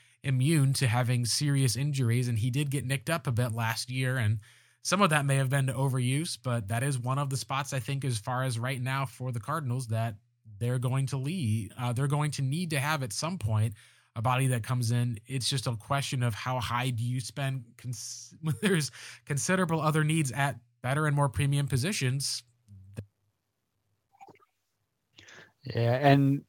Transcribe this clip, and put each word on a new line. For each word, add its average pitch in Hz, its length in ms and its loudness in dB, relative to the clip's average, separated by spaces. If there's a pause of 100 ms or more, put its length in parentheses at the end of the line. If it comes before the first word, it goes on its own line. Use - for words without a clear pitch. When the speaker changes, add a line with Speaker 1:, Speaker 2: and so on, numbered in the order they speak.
(220)
Speaker 1:
immune 139 520 4
to 135 120 2
having 123 400 2
serious 135 480 2
injuries, 127 540 0
and 117 100 0
he 123 140 0
did 143 180 0
get 135 160 -2
nicked 139 240 -2
up 165 160 -2
a 139 60 0
bit 120 180 2
last 113 400 -2
year, 131 260 -2
and 110 220 0 (460)
some 180 160 2
of 190 100 6
that 151 140 2
may 139 120 4
have 135 120 2
been 135 200 2
to 135 40 -2
overuse, 131 680 0
but 117 240 -2
that 117 160 0
is 139 160 0
one 127 180 -2
of 143 140 -2
the 135 60 -2
spots, 135 360 -4
I 139 60 -2
think, 139 260 -4
as 120 140 -2
far 127 240 -4
as 127 160 -2
right 127 240 -4
now 135 240 -2
for 127 240 -8
the 117 80 -4
Cardinals, 131 500 -4
that 113 280 -2 (420)
they're 123 220 -2
going 131 260 0
to 139 120 -4
lead, 127 600 -2
uh, 123 140 -2
they're 135 160 0
going 147 240 0
to 143 100 -4
need 156 280 -2
to 147 100 0
have 147 240 0
at 113 80 -6
some 175 260 -4
point 107 360 0 (420)
a 107 60 -6
body 127 260 4
that 120 160 0
comes 123 260 0
in. 120 280 0 (100)
It's 131 200 -4
just 135 200 -2
a 120 80 -4
question 135 480 -2
of 117 100 0
how 127 240 -4
high 120 320 -2
do 117 140 -2
you 127 160 -2
spend 135 420 -4 (140)
cons-, - 640 -12
<laughs> - 40 -20
when 156 180 0
there's 180 300 2 (340)
considerable 165 560 0
other 151 220 4
needs 151 300 2
at 139 260 0 (240)
better 147 240 0
and 143 80 2
more 143 140 4
premium 143 400 2
positions. 135 760 0 (3250)
Speaker 2:
Yeah, 117 300 0
and, 139 560 6